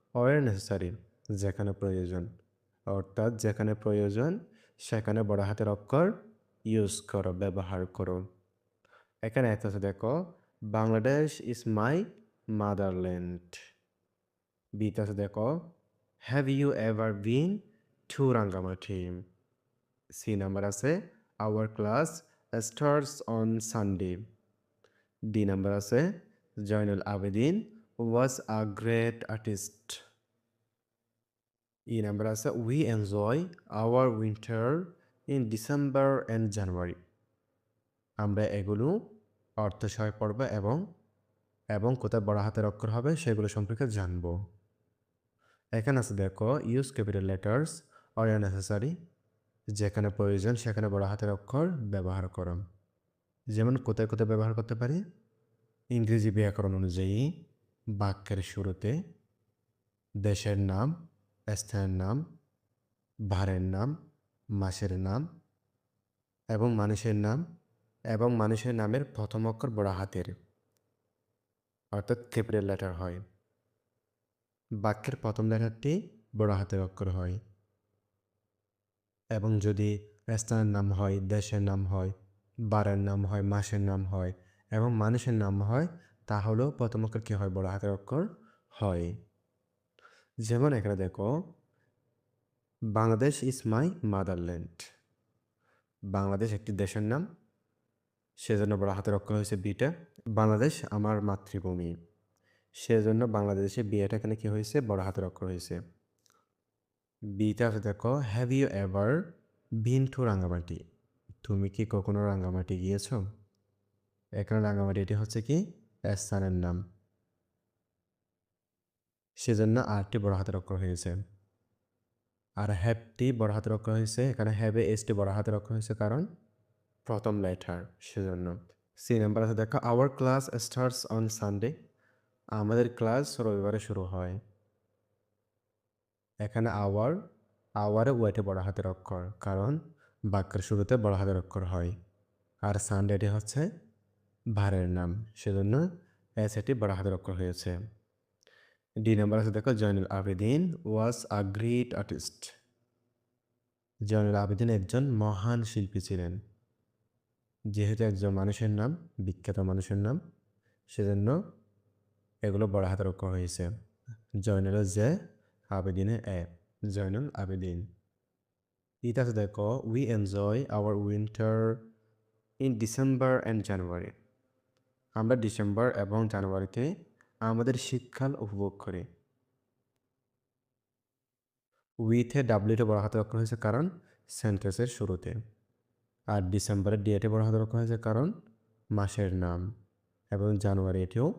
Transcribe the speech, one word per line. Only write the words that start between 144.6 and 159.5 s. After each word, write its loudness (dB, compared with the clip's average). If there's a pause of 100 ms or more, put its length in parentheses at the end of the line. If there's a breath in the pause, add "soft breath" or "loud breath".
নাম, -2 (100)
সেজন্য 2 (460 loud breath)
এস 0
এটি 0
বড় 0
হাতের 0
অক্ষর -4
হয়েছে। -4 (1200 soft breath)
ডি 4
নাম্বার 4
আছে 2
দেখো, 2
"জয়নুল 2
আবেদিন 0
was 0 (260)
a -2
great 0
artist।" -8 (1600)
জয়নুল 4
আবেদিন 2
একজন 2
মহান 0
শিল্পী -2
ছিলেন। -4 (1300)
যেহেতু 0
একজন 2
মানুষের 2
নাম, 0
বিখ্যাত -4